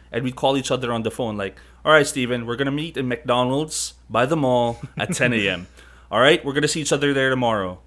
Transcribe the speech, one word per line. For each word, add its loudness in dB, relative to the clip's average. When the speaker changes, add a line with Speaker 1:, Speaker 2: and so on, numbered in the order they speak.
Speaker 1:
and -2
we'd -4
call 2
each -2
other -2
on -4
the -2
phone, -6
like, -6
"All 2
right, 6
Steven, -4
we're -4
gonna -2
meet -6
in -2
McDonald's -2
by 2
the 0
mall 2
at -4
Speaker 2:
<laughs> -2
Speaker 1:
ten 2
A 2
M. -4
All 2
right, 6
we're -4
gonna 0
see -2
each -2
other 0
there 2
tomorrow." -2